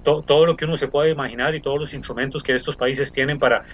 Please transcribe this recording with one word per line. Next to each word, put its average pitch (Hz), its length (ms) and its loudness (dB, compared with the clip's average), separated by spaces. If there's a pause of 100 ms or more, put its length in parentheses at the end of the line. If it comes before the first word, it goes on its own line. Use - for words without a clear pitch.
to-, 151 200 2
todo 156 240 6
lo 165 100 2
que 156 80 -6
uno 160 120 -2
se 135 120 -4
pueda 147 200 2
imaginar 135 460 -2
y 151 60 -8
todos 139 180 -2
los 151 160 -8
instrumentos 131 480 -6
que 131 120 0
estos 143 220 -4
países 135 360 -2
tienen 135 260 -2
para 120 360 2